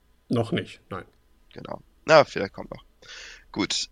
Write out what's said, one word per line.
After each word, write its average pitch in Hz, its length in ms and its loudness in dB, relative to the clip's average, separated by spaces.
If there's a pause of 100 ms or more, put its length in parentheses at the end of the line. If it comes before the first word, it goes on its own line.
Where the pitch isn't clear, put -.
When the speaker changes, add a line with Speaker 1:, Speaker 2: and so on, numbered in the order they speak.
(280)
Speaker 1:
Noch 117 240 0
nicht, - 360 -6
nein. 95 160 -10 (480)
Speaker 2:
Genau. - 280 -12 (240)
Na, 151 200 8
vielleicht - 300 -4
kommt - 160 -14
noch. - 140 -14 (680)
Gut, - 400 -2